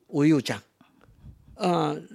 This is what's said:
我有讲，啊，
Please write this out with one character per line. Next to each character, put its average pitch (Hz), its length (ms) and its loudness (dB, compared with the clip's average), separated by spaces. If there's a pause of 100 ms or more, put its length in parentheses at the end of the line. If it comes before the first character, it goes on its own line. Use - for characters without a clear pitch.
我 147 180 0
有 156 140 6
讲， 117 220 -6 (920)
啊， 165 400 -2 (200)